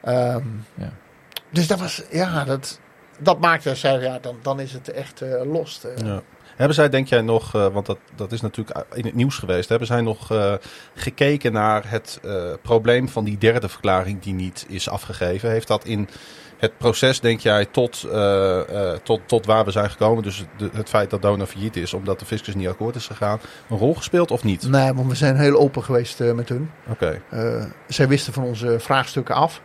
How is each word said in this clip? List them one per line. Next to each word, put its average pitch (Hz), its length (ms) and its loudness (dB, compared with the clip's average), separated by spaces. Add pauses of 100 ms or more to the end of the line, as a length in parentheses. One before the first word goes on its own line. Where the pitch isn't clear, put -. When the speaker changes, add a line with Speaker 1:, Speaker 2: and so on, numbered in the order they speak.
Speaker 1:
Ehm, 123 440 0 (300)
Speaker 2:
Ja. - 140 -10 (600)
Speaker 1:
dus 165 180 0
dat 190 120 0
was, 175 320 -8
ja, 165 320 -2
dat, 131 360 -6 (400)
dat 165 200 4
maakte, 160 360 2
zei, 135 280 2
ja, 127 180 -4
dan, 123 200 -10
dan 139 180 -2
is 135 140 -8
het 131 180 -12
echt, - 300 -10
eh, 131 240 -4
lost, 160 380 -6
eh. 120 240 -8
Speaker 3:
Ja. 98 140 -4 (340)
Hebben 143 200 2
zij, 147 140 6
denk 135 180 2
jij 120 140 4
nog, 113 340 0
eh, 104 120 4
want 98 180 -2
dat, 101 120 -4 (180)
dat 101 160 -8
is 117 100 -6
natuurlijk 107 520 -6
in 120 120 -6
het 110 100 -4
nieuws 131 220 2
geweest, 90 320 -2
hebben 113 180 2
zij 120 140 2
nog, 110 300 -4
eh, 104 220 2 (420)
gekeken 139 580 0
naar 107 340 2
het, 107 360 -6
eh, 104 100 -8 (280)
probleem 120 480 2
van 113 140 -4
die 104 140 -4
derde 110 320 2
verklaring 95 520 -2
die 98 120 -6
niet 92 360 -6
is 92 200 -6
afgegeven? 92 600 -4
Heeft - 180 -2
dat 107 180 0
in 104 240 -4 (480)
het - 200 -2
proces, 127 420 2
denk 113 200 2
jij, 104 260 4
tot, - 460 -2
eh, 98 800 2
eh, 82 120 -4
tot, - 220 0
tot - 200 2
waar 110 200 4
we 98 60 -4
zijn 104 180 0
gekomen, 113 340 2
dus 98 220 -8 (120)
de, 104 160 -6
het 107 160 -6
feit 104 200 2
dat 98 120 -4
Dona 101 240 2
failliet 101 300 -8
is 87 180 -4
omdat 95 260 -4
de - 60 -12
fiscus 104 300 -6
niet 95 120 -2
akkoord 110 280 -4
is 117 120 -10
gegaan, 104 320 -2 (300)
een 110 80 -2
rol 131 180 4
gespeeld 175 360 2
of 120 120 -2
niet? 104 260 0
Speaker 1:
Nee, 135 240 4
want 131 140 0
we 127 80 0
zijn 135 220 2
heel 143 220 6
open 139 240 4
geweest, 120 380 0
eh, 120 100 4
met 117 180 -2
hun. 143 220 -4 (180)
Speaker 3:
Oké. 90 400 -2
Speaker 1:
Eh, 117 340 -2 (240)
zij 135 200 2
wisten 135 260 2
van 135 100 -2
onze 120 360 0
vraagstukken 131 560 0
af. 151 300 0